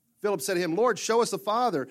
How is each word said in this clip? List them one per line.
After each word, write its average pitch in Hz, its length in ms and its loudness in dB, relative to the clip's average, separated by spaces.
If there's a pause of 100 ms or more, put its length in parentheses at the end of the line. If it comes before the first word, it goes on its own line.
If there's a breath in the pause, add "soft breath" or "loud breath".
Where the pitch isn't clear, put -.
(220)
Philip 202 200 0
said 196 120 -2
to 175 60 0
him, 170 160 0
"Lord, 233 240 2
show 226 200 0
us 233 120 0
the 190 80 -4
Father, 208 520 -2